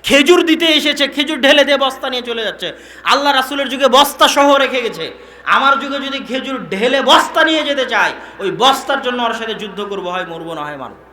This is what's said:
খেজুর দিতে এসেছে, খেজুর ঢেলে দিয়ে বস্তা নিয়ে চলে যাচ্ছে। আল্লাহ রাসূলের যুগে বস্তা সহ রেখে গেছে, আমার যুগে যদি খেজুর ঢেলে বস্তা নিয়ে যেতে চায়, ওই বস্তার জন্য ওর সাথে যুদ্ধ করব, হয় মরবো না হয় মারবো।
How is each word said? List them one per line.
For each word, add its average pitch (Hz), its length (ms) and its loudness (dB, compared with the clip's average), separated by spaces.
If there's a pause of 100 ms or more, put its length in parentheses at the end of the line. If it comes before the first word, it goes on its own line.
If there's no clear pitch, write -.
খেজুর 339 420 4
দিতে 320 200 0
এসেছে, 294 420 2
খেজুর 285 340 -4
ঢেলে 277 240 4
দিয়ে 285 120 2
বস্তা 262 320 -2
নিয়ে 247 120 -6
চলে 233 220 -6
যাচ্ছে। 175 300 -6 (300)
আল্লাহ 269 300 2
রাসূলের 269 360 -2
যুগে 269 180 0
বস্তা 277 400 4
সহ 285 280 4
রেখে 262 260 0
গেছে, 165 300 -6 (340)
আমার 254 340 2
যুগে 285 200 -6
যদি 269 200 -8
খেজুর 247 500 -8
ঢেলে 254 320 0
বস্তা 320 420 2
নিয়ে 311 200 2
যেতে 269 220 -2
চায়, 196 280 0 (260)
ওই 190 120 -4
বস্তার 269 500 0
জন্য 247 220 -4
ওর 220 100 -2
সাথে 226 200 -6
যুদ্ধ 202 300 -8
করব, 190 240 -8
হয় 180 180 -4
মরবো 170 280 -12
না 151 80 -8
হয় 147 160 -10
মারবো। 117 360 -14